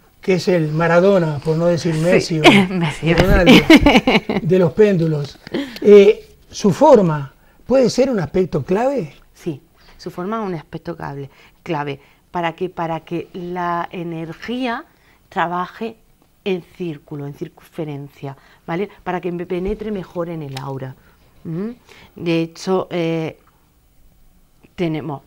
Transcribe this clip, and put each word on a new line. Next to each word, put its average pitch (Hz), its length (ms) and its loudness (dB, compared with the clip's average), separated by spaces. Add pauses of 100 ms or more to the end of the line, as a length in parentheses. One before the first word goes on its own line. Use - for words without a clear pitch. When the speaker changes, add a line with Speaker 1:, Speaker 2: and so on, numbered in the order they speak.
(220)
Speaker 1:
que 190 140 0
es 165 140 -2
el 160 240 2
Maradona, 170 640 4
por 160 180 -2
no 170 100 2
decir 170 280 0
Speaker 2:
Sí, 156 60 -2
Speaker 1:
Messi 170 380 2
o 156 40 -2
Speaker 2:
<laughs> 196 260 2
Messi, 165 440 -2
Speaker 1:
Ronaldo, 190 400 4
Speaker 2:
Messi. - 920 4
Speaker 1:
de 185 140 2
los 170 140 2
péndulos, 165 640 0 (420)
eh, 202 540 8 (160)
su - 200 0
forma 175 600 4 (320)
puede 247 240 4
ser 269 200 2
un 226 100 -2
aspecto 170 440 -2
clave. 220 520 -2 (180)
Speaker 2:
Sí, 151 280 -10 (360)
su 175 140 -14
forma 208 300 -8
es 202 60 -6
un 180 80 -6
aspecto 160 420 -12
clave, 143 320 -12 (340)
clave 147 360 -6 (320)
para 170 240 -4
que, 180 140 -6
para 165 320 -6
que - 320 -8
la 175 580 -6
energía 170 920 -8 (460)
trabaje 180 680 -6 (480)
en 185 180 -4 (140)
círculo, 147 520 -10
en 143 60 -12
circunferencia, 143 1040 -12 (280)
¿vale? 180 240 -6 (140)
Para 180 160 -6
que 175 120 -6
me 175 140 -8
penetre 208 460 -6
mejor 175 380 -8
en 160 140 -8
el 135 160 -12
aura. 135 360 -10 (480)
¿Mm? 180 260 -8 (460)
De 165 260 -2
hecho, 180 480 -4
eh, 165 480 -4 (1400)
tenemos, 156 520 -4